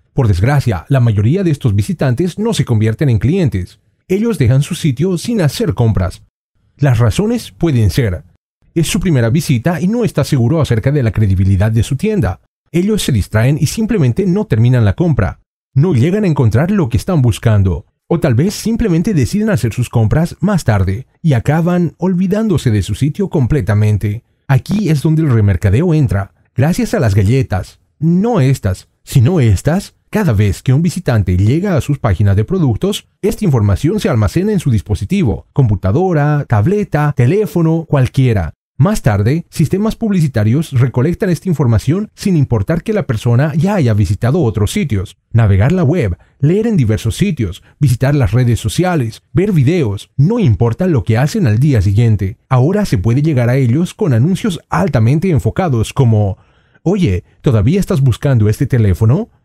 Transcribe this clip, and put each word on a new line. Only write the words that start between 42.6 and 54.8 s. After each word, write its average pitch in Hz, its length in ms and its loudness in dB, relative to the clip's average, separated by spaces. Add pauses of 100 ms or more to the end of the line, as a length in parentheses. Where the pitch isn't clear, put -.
que 220 80 -4
la 202 160 -2
persona 120 480 0
ya 190 180 0
haya 127 180 2
visitado 110 480 0
otros 104 300 -2
sitios. 113 460 -4 (160)
Navegar 110 400 2
la 185 100 0
web, 127 340 -2 (220)
leer 202 300 0
en 214 80 0
diversos 110 400 0
sitios, 151 480 -4 (160)
visitar 135 340 0
las 120 160 0
redes 120 300 0
sociales, 156 720 -2
ver 196 180 0
videos, 139 640 0
no 196 220 2
importa 120 480 0
lo 139 160 0
que 113 160 0
hacen 147 300 0
al 104 100 2
día 131 240 2
siguiente. 104 560 0 (100)
Ahora 170 360 2
se 127 140 -2
puede 117 220 0
llegar 127 300 0
a 131 60 0
ellos 139 380 0
con - 180 -2
anuncios 165 480 0 (100)
altamente 156 580 0